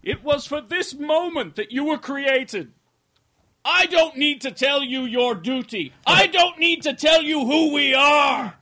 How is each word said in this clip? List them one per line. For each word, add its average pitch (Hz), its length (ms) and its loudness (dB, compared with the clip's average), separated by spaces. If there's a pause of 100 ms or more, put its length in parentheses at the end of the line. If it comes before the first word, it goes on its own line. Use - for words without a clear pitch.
It 208 200 -6
was 285 240 -2
for 294 140 -6
this 330 320 -6
moment 302 600 -2
that 214 160 -10
you 262 140 -4
were 302 120 -2
created. 262 720 -4 (920)
I 359 220 2
don't 330 320 2
need 285 240 0
to 269 100 -6
tell 277 320 0
you 262 200 -4
your 247 320 0
duty. 202 580 -6 (120)
I 370 220 4
don't 349 300 2
need 330 260 0
to 294 100 -2
tell 320 280 4
you 302 240 -2
who 302 280 2
we 285 200 0
are. 269 680 2